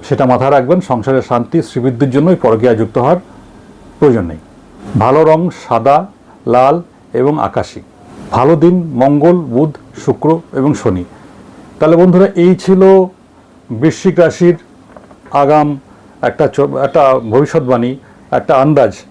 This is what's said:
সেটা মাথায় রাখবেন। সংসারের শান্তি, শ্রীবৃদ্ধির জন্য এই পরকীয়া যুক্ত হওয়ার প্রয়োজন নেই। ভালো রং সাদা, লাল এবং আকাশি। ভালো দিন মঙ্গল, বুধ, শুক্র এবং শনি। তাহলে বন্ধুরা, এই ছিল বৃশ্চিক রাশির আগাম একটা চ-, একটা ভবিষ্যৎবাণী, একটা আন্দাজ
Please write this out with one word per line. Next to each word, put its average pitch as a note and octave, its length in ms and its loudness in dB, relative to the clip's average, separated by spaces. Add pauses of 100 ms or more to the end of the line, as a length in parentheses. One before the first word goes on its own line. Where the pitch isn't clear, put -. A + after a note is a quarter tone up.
সেটা C3 180 -4
মাথায় B2+ 240 0
রাখবেন। C#3+ 300 0
সংসারের C3 420 -2
শান্তি, B2 400 -4
শ্রীবৃদ্ধির C3 480 -4
জন্য D3 200 0
এই F3+ 60 2
পরকীয়া A#2 380 0
যুক্ত A2 240 -4
হওয়ার C#3 180 0 (840)
প্রয়োজন A#2 260 2
নেই। D#2+ 120 -10 (640)
ভালো C3 260 2
রং D#3+ 260 0 (180)
সাদা, C#3 380 0 (400)
লাল C3+ 360 2 (300)
এবং C3+ 280 -2
আকাশি। G2 400 -6 (500)
ভালো C#3+ 260 2
দিন E3+ 380 0
মঙ্গল, D3 420 2
বুধ, D3 400 -4 (280)
শুক্র D#3 360 -2 (120)
এবং C#3 220 -2
শনি। F#2+ 300 -4 (760)
তাহলে D#3+ 180 2
বন্ধুরা, F3+ 300 4
এই F3+ 300 2
ছিল F#3+ 500 4 (640)
বৃশ্চিক D3+ 480 -2
রাশির F3 380 2 (760)
আগাম D3 480 0 (440)
একটা B2 240 -2
চ-, - 140 -4
একটা C#3 580 0
ভবিষ্যৎবাণী, B2+ 760 -2 (340)
একটা C3+ 260 -2
আন্দাজ C3+ 400 2 (140)